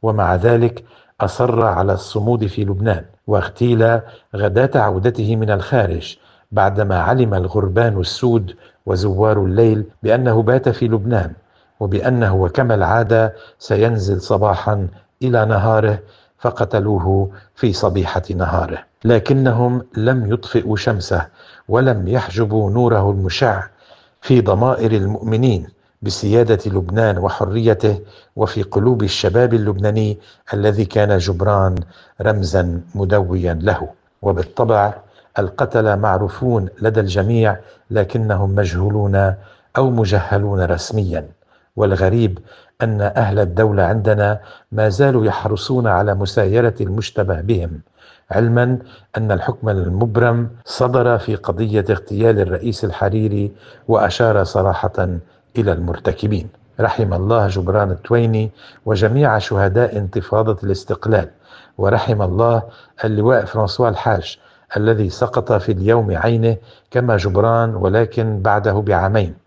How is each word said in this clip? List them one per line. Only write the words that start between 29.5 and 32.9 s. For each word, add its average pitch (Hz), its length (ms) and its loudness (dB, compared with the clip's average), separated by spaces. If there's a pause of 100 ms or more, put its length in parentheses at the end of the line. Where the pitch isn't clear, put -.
اللبناني 104 680 0 (340)
الذي 104 320 0
كان 104 320 2
جبران 95 580 0 (460)
رمزاً 90 600 0 (140)